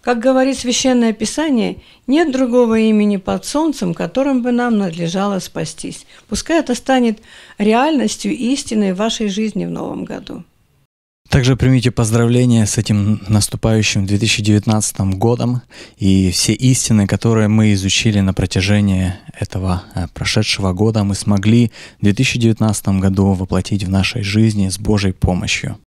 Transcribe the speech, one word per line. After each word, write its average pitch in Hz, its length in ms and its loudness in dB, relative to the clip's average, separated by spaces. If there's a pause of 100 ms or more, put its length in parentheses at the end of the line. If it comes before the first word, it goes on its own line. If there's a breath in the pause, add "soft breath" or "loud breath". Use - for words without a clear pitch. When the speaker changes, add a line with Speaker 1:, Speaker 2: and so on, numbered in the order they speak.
Speaker 1:
как 247 160 0
говорит 262 400 2
Священное 240 560 0
Писание, 220 640 -2 (300 loud breath)
нет 302 240 2
другого 240 480 2
имени 208 380 2
под 190 280 -4
солнцем, 285 480 -2
которым 247 480 -2
бы 247 100 -2
нам 240 280 0
надлежало 185 580 -2
спастись. - 720 -10 (200 loud breath)
Пускай 311 320 -2
это 254 140 -2
станет 240 460 0 (400 loud breath)
реальностью, 220 720 0
истиной 220 640 -2
в 180 40 -4
вашей 220 320 -2
жизни 196 380 -4
в - 20 -6
новом 170 360 -8
году. - 380 -14 (840)
Speaker 2:
Также 131 260 2
примите 123 360 2
поздравления 117 720 2
с - 140 -4
этим 104 500 0
наступающим 107 760 0
две 101 100 0
тысячи 110 240 -2
девятнадцатым 104 760 0
годом 120 420 0 (360 loud breath)
и 95 340 2
все - 220 0
истины, 117 520 2
которые 110 420 0
мы 107 260 4
изучили 98 480 0
на 95 120 0
протяжении 95 800 0 (260)
этого, 92 440 -4 (100)
э, 87 220 -6
прошедшего - 580 -2
года, 107 300 0
мы 98 100 0
смогли 104 580 2 (280 loud breath)
в - 40 -4
две 101 100 4
тысячи 131 260 0
девятнадцатом 107 600 0
году 98 340 2
воплотить 92 500 -2
в 90 60 -4
нашей 95 340 0
жизни 104 440 2
с 95 120 -6
Божьей 101 340 0
помощью. - 640 -2 (160)